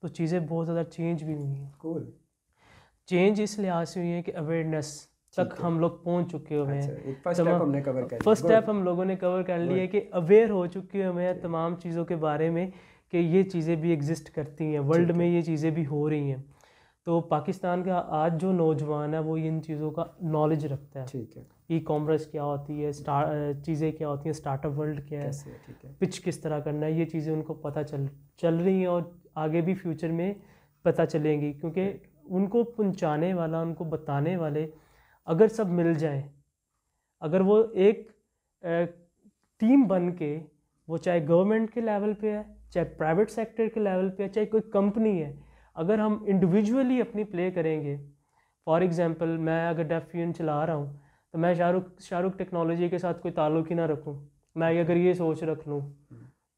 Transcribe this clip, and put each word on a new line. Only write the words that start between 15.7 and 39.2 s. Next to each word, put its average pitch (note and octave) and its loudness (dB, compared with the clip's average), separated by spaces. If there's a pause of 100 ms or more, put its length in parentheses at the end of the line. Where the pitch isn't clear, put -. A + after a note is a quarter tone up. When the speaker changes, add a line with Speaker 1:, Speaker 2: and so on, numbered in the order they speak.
Speaker 1:
भी E3 0
हो D3 -2
रही C#3+ 0
हैं। C3 -8 (520)
तो E3+ 2
पाकिस्तान F3+ -2
का F3+ 0
आज D#3+ 0
जो F#3 0
नौजवान D3+ 2
है, D#3+ -2
वो D#3 -2
इन D#3+ -2
चीज़ों D#3 -6
का E3 -8
नॉलेज D#3 2
रखता C#3 -8
है। B2+ -10
Speaker 2:
ठीक B2 -10
है। - -20 (240)
Speaker 1:
ई-कॉमर्स D#3 0
क्या D3 -6
होती D3 -4
है, D3 -2
स्टा-, C#3+ -2
अ, D3 -2
चीज़ें D#3 -2
क्या D3+ -6
होती C#3+ -4
हैं, D#3 -2
स्टार्टअप C#3+ -4
वर्ल्ड D3+ -6
क्या D3 -8
है, C#3+ -6
Speaker 2:
कैसे C#3 -8
है, A#2+ -18 (100)
ठीक - -20
है। C3+ -20
Speaker 1:
पिच F#3 -2
किस E3+ -6
तरह D3+ -2
करना D3+ -2
है, D#3+ 0
ये E3 2
चीज़ें D#3+ -4
उनको D#3 -4
पता D3 -6
चल, C#3 -4 (300)
चल E3 2
रही F#3 2
हैं F#3 0
और F3 -2 (140)
आगे D#3 0
भी F3+ 2
फ्यूचर E3 -4
में F#3 -2 (440)
पता E3 4
चलेंगी, D3+ 0
क्योंकि D#3+ -4
Speaker 2:
राइट। G3 -4 (280)
Speaker 1:
उनको G3 2
पहुंचाने F#3 0
वाला, E3 -2
उनको E3 -6
बताने D#3 -2
वाले D#3 -2 (540)
अगर E3+ 6
सब G#3+ -2
मिल E3+ 4
जाएं, C#3+ -2 (920)
अगर E3+ 2
वो G#3+ 6
एक, G#3+ 2 (560)
अ, E3+ 0 (760)